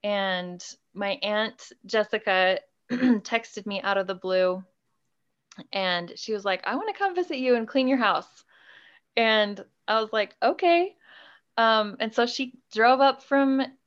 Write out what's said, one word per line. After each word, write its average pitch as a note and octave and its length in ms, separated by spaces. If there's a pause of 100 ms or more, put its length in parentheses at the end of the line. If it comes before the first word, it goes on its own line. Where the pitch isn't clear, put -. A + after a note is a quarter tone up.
And F#3 600 (300)
my G3+ 280
aunt G#3+ 500 (140)
Jessica F#3+ 720 (160)
<clears throat> - 160
texted A#3 720
me G3+ 160
out G3 160
of F#3+ 100
the F#3+ 80
blue F#3 480 (1080)
and F3+ 420
she - 180
was G3+ 120
like, F#3 200
"I A3 100
wanna G#4 180
come G4 220
visit F4 220
you B3+ 180
and A3+ 120
clean C4 200
your C4 100
house." G3 480 (720)
And G#3+ 460 (240)
I A3 120
was A3 140
like, G#3 280
"Okay." E4+ 540 (600)
Um, A3 420
and A3 140
so A#3+ 140
she B3+ 260 (180)
drove B3 300
up C4+ 220
from C4+ 400 (240)